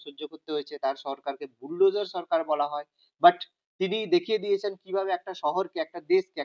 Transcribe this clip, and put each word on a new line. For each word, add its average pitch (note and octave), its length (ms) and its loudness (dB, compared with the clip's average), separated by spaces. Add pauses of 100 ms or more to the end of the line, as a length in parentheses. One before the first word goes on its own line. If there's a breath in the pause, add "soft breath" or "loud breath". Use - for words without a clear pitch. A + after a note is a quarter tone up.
সহ্য C#3+ 160 -14 (100)
করতে D#3+ 200 -16
হয়েছে, D3 320 -4
তার C3+ 120 0 (100)
সরকারকে C#3 400 -6 (140)
বুলডোজার F#3+ 560 2
সরকার E3+ 240 0 (120)
বলা D3 200 2
হয়, D3 140 -6 (380)
but F3 160 8 (400)
তিনি F#3+ 180 0 (180)
দেখিয়ে G3+ 300 0
দিয়েছেন G3+ 260 0 (120)
কিভাবে F#3+ 340 -4
একটা F#3 160 -12 (100)
শহরকে, F3 420 -2
একটা F3 140 -12 (120)
দেশকে, F#3 340 2